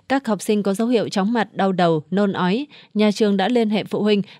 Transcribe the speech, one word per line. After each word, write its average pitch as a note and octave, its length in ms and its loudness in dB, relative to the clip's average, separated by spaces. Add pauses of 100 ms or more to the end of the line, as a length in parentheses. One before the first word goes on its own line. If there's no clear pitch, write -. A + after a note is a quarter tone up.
các C4+ 180 -2
học G3+ 140 -2
sinh G#3 220 0
có G3 100 0
dấu A3+ 140 -2
hiệu A3 220 0
chóng G3+ 240 -2
mặt, A3 200 -2
đau G3 180 0
đầu, E3+ 400 2
nôn G3+ 220 0
ói. G3 340 -2 (260)
Nhà G#3 180 2
trường G3+ 260 2
đã F#3+ 100 0
liên A#3 220 2
hệ G#3 140 -2
phụ F#3 200 -4
huynh, G#3 180 2 (180)